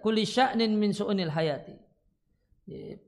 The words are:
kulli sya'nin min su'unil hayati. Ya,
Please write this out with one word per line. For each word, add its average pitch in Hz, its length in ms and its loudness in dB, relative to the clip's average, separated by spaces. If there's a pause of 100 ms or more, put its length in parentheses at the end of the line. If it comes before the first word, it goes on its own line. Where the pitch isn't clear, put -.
kulli 214 240 2
sya'nin 226 480 2
min 208 160 2
su'unil 196 400 -2
hayati. 151 500 -2 (880)
Ya, - 260 -12 (140)